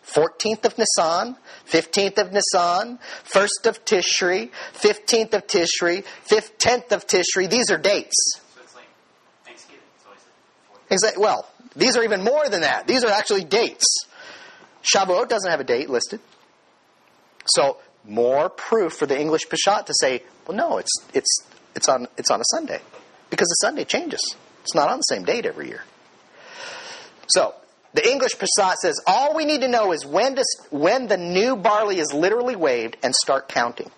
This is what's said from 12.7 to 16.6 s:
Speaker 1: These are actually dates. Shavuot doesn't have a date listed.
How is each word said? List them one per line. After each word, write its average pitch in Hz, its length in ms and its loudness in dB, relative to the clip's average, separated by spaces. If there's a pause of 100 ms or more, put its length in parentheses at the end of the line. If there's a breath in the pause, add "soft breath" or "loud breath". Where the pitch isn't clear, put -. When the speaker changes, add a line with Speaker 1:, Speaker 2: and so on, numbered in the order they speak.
Speaker 1:
These 247 200 0
are 214 60 2
actually 202 340 0
dates. 147 400 0 (1000 loud breath)
Shavuot 196 460 2
doesn't 196 200 -2
have 151 120 0
a - 20 -6
date 123 260 0
listed. 117 300 -4 (1300)